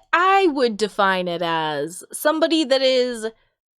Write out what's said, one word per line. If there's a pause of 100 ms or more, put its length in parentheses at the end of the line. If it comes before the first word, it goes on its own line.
(120)
I
would
define
it
as
somebody
that
is (520)